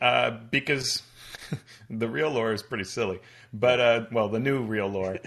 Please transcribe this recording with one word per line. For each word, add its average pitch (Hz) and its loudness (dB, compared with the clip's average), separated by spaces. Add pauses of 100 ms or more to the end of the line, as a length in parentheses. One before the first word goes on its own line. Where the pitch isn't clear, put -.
uh, 123 4 (200)
because 139 -2 (460)
<laughs> - -12
the 113 -4
real 147 -2
lore 113 0
is 104 -4
pretty 104 -6
silly. 95 -4 (320)
But, 123 4
uh, 117 4
well, 110 2
the 110 -2
new 135 0
real 107 -2
lore, 95 -2